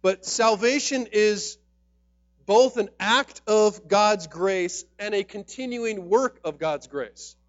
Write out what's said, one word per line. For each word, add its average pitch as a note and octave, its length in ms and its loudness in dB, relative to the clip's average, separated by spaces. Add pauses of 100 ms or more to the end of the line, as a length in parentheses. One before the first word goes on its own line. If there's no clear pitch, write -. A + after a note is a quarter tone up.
But F#3+ 240 -2
salvation A#3 840 0
is G#3+ 460 0 (880)
both A#3+ 320 4
an - 120 -2 (100)
act A#3 480 0
of G#3+ 400 2
God's G3+ 400 2
grace F3+ 580 -4 (140)
and G#3 160 -6
a G3 80 0
continuing A3 880 -8
work B3 340 2
of D3+ 160 -8
God's D3+ 260 -4
grace. - 500 -12 (140)